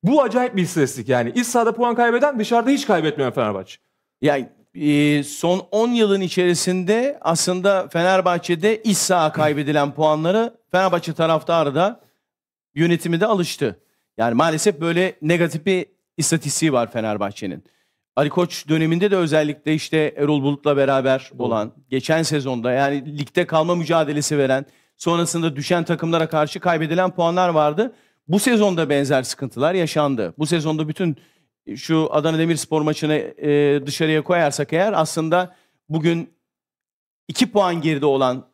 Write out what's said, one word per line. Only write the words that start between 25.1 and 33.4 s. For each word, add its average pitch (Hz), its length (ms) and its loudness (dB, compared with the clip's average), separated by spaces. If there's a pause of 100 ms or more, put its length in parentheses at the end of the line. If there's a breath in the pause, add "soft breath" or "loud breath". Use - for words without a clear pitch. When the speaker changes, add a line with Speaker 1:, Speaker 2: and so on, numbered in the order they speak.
Speaker 2:
düşen 165 280 -2
takımlara 165 460 -2
karşı 151 300 -2
kaybedilen 170 520 -2
puanlar 175 380 0
vardı. 156 440 0 (340 soft breath)
Bu 175 120 2
sezonda 202 500 2
benzer 139 340 0
sıkıntılar 139 500 -4
yaşandı. 147 640 -2
Bu 151 80 -2
sezonda 156 420 -2
bütün 156 300 -2 (580 soft breath)
şu 160 360 0
Adana 156 280 0
Demirspor 160 420 0
maçını, 151 320 0 (240)
e, 147 480 2